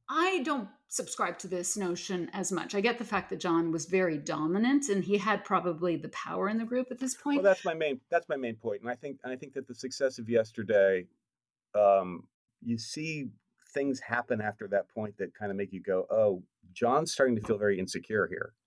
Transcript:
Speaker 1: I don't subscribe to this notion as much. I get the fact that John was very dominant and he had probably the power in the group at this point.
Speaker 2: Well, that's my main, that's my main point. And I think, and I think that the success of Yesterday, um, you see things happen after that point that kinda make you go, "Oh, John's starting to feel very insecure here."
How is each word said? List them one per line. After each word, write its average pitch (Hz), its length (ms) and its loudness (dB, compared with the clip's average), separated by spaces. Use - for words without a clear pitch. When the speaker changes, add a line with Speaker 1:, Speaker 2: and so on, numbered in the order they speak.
Speaker 1:
I 349 340 2
don't 262 240 -2
subscribe - 520 -4
to 190 80 -10
this 180 280 -2
notion 180 560 -4
as 190 200 -4
much. 185 240 -4
I 202 40 2
get 233 180 0
the 233 60 -6
fact 196 260 -4
that 190 100 -6
John 170 320 2
was 160 140 -4
very 180 320 2
dominant 185 720 2
and 196 140 2
he 202 160 2
had 202 260 0
probably 180 520 0
the 151 140 -6
power 185 380 -4
in 220 100 -2
the 226 60 -2
group 247 280 -2
at 240 80 -10
this 262 160 -4
point. 285 260 0
Speaker 2:
Well, 196 100 8
that's - 120 0
my 170 100 0
main, 151 340 -2
that's 170 200 0
my 143 80 -2
main 120 180 -4
point. 107 280 -6
And 117 80 -6
I 123 40 -2
think, 139 300 -12
and 127 80 -6
I 127 40 -6
think 135 180 -16
that 135 120 -8
the 123 80 -12
success 131 460 -4
of 110 80 -10
Yesterday, 104 800 4
um, 98 540 4
you 117 160 -2
see 151 520 -6
things 139 240 0
happen 120 420 -2
after 104 280 -6
that 98 200 0
point 107 300 -8
that 92 180 -6
kinda 104 180 -6
make 98 180 -4
you 92 100 -8
go, 92 260 0
"Oh, 104 360 4
John's 127 400 0
starting 131 220 2
to 104 80 -2
feel 104 160 0
very 101 220 2
insecure 95 480 -2
here." - 260 -8